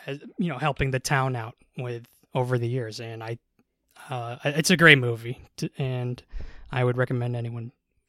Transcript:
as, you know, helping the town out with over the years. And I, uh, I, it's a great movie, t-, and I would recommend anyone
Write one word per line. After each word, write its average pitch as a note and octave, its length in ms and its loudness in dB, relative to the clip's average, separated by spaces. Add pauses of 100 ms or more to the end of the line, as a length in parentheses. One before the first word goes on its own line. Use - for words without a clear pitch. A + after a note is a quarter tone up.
as, C#3+ 140 -8 (180)
you F3+ 100 0
know, C3+ 120 -4
helping D3 320 0
the C3 80 0
town C3 360 0
out A2+ 200 -8 (200)
with A#2+ 300 -8 (300)
over B2+ 240 2
the A#2 100 -2
years. A#2 300 -6
And A2+ 240 -12
I, A#2 160 -8 (720)
uh, A#2+ 340 -6
I, D3 60 0
it's D3+ 200 0
a F3+ 80 6
great D3+ 220 10
movie, A#2 420 -4 (160)
t-, - 220 -4
and B2 420 -4 (500)
I B2+ 120 0
would B2 120 2
recommend B2 400 0
anyone A#2 360 -6 (380)